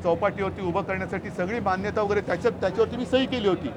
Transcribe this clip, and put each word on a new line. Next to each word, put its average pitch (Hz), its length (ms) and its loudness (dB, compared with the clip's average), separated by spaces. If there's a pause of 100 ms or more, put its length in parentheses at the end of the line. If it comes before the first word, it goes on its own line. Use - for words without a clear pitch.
चौपाटीवरती 185 580 0
उभं 185 200 0
करण्यासाठी 190 480 -4
सगळी 196 300 -2
मान्यता 196 420 0
वगैरे 208 200 2
त्याच्यात, 190 320 0
त्याच्यावरती 196 440 0
मी 247 80 -2
सही 262 200 4
केली 233 220 0
होती 170 300 2